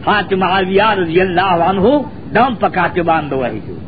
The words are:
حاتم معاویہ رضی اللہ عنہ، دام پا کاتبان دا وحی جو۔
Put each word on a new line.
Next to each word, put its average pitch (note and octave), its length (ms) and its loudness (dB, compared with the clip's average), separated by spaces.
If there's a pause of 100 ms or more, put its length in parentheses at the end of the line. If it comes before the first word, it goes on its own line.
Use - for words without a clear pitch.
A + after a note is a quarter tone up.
حاتم F#3+ 340 0
معاویہ F#3+ 420 2
رضی F#3 380 2
اللہ F3+ 200 0
عنہ، F#3 400 2 (540)
دام A#3+ 200 4
پا F#3+ 140 -2
کاتبان E3 600 0
دا C#3 60 -4
وحی A2 300 -4
جو۔ F#2 80 -12 (140)